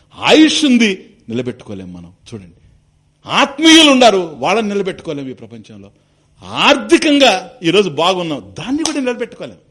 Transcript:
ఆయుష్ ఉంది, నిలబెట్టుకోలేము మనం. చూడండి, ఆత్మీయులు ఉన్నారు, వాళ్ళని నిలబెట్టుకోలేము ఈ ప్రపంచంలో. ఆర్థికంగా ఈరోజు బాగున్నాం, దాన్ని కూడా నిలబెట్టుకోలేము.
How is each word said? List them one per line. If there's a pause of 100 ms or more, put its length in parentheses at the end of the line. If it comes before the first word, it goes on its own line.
(140)
ఆయుష్
ఉంది, (120)
నిలబెట్టుకోలేము
మనం. (200)
చూడండి, (720)
ఆత్మీయులు
ఉన్నారు,
వాళ్ళని
నిలబెట్టుకోలేము
ఈ
ప్రపంచంలో. (500)
ఆర్థికంగా
ఈరోజు
బాగున్నాం,
దాన్ని
కూడా
నిలబెట్టుకోలేము. (100)